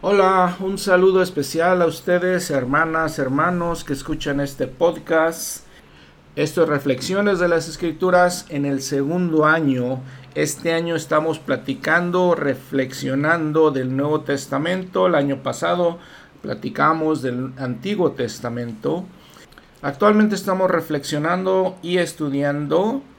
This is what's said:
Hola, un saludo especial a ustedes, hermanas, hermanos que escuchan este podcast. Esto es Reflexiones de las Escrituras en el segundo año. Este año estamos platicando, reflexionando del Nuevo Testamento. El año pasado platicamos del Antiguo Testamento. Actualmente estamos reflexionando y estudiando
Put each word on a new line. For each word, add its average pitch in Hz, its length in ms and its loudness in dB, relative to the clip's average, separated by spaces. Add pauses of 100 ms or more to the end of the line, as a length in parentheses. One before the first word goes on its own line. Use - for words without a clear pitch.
Hola, 185 520 4
un 190 160 -4
saludo 185 440 4
especial 180 600 0
a 170 40 4
ustedes, 180 640 0
hermanas, 156 680 0
hermanos 165 640 0
que - 80 -6
escuchan 143 480 -4
este 139 260 -4
podcast. 165 1000 -2 (720)
Esto 151 260 0
es 151 60 2
Reflexiones 170 680 0
de 175 100 2
las 165 180 0
Escrituras 180 800 2
en 143 160 -4
el 139 180 -2
segundo 156 640 0
año. 131 540 2 (340)
Este 151 380 -2
año 165 240 -2
estamos 156 440 0
platicando, 175 960 0
reflexionando 143 1400 0
del 131 260 -2
Nuevo 147 240 0
Testamento. 175 840 -2
El 170 80 2
año 143 280 0
pasado 170 560 0 (420)
platicamos 156 800 0
del 127 360 -4
Antiguo 143 560 -2
Testamento. 120 880 -6 (800)
Actualmente 208 540 2
estamos 185 360 0
reflexionando 175 1120 -2
y 175 140 -2
estudiando 147 1040 0 (160)